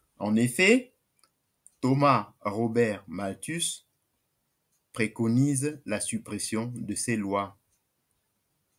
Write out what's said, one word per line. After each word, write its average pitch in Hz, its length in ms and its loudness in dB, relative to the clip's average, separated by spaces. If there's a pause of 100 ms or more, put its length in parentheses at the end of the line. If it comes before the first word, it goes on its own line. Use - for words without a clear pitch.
(200)
En 107 160 0
effet, 190 560 4 (880)
Thomas 135 520 4 (100)
Robert 110 640 0
Malthus 98 800 -8 (1080)
préconise 131 920 0
la 104 160 -4
suppression 110 760 -6
de 101 180 -8
ces 117 220 -4
lois 98 420 -4 (1200)